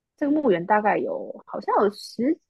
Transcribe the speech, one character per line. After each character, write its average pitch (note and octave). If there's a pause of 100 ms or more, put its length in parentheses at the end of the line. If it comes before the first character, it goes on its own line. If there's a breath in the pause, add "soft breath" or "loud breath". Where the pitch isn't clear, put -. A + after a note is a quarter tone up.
(160)
这 D4+
个 C#4
墓 D4
园 E3+
大 G#3+
概 G3
有， -
好 -
像 -
有 G#3
十， B3+ (140)